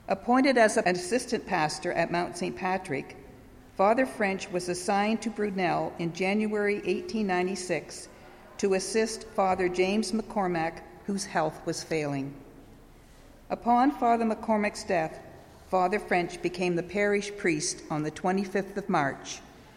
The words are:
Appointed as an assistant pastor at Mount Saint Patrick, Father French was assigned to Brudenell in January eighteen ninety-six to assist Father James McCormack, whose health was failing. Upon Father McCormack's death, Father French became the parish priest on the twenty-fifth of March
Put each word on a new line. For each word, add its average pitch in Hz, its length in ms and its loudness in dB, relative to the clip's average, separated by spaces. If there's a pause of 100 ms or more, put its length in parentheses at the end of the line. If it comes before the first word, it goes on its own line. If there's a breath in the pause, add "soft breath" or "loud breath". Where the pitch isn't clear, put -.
Appointed 247 520 4
as 220 180 6
an 185 180 4
assistant 226 500 -2
pastor 165 480 -2
at 165 200 0
Mount 175 240 -2
Saint - 180 -4
Patrick, 185 600 -4 (640)
Father 233 260 6
French 196 460 -2
was 180 180 -2
assigned 202 540 0
to 233 80 -2
Brudenell 185 680 0
in 170 140 -2
January 208 720 0
eighteen 190 440 -2
ninety-six 180 800 -2 (500 loud breath)
to 196 160 2
assist 220 540 0
Father 185 420 2
James 190 420 2
McCormack, 180 680 -2 (240)
whose 196 180 -2
health 156 400 -2
was 165 180 -4
failing. 143 520 -2 (1120 loud breath)
Upon 240 440 4
Father 233 320 2
McCormack's 220 600 0
death, 165 360 -2 (500)
Father 185 300 2
French 175 420 0
became 180 320 0
the 165 80 0
parish 202 540 0
priest - 520 -2
on 151 140 -2
the 151 80 -2
twenty-fifth 196 680 -2
of 196 120 -6
March 143 520 -2 (360 loud breath)